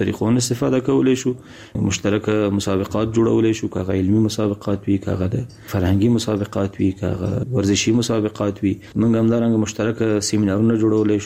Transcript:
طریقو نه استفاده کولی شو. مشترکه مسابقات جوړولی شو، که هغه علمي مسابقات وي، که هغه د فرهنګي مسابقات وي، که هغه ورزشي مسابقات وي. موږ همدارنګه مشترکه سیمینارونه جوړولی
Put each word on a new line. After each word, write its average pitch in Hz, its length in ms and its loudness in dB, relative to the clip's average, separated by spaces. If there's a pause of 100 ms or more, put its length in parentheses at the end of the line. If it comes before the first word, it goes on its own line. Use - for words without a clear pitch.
طریقو 101 280 0
نه 123 140 2
استفاده 131 360 0 (100)
کولی 131 320 4
شو. 127 120 -2 (540)
مشترکه 104 720 0
مسابقات 101 580 -2
جوړولی 113 440 4
شو، 110 140 -6
که 95 60 -2
هغه 95 220 -2
علمي 104 260 4
مسابقات 104 600 -2
وي، 101 100 2
که 98 180 -6
هغه 92 180 -2
د - 20 0 (360)
فرهنګي 98 360 2 (100)
مسابقات 101 640 -2
وي، 98 120 2
که 92 220 -4
هغه 92 320 -4 (100)
ورزشي 101 440 2
مسابقات 104 640 -2
وي. 98 100 0 (220)
موږ 113 140 2 (100)
همدارنګه 113 460 2
مشترکه 110 540 -2 (100)
سیمینارونه 107 520 2
جوړولی 107 440 2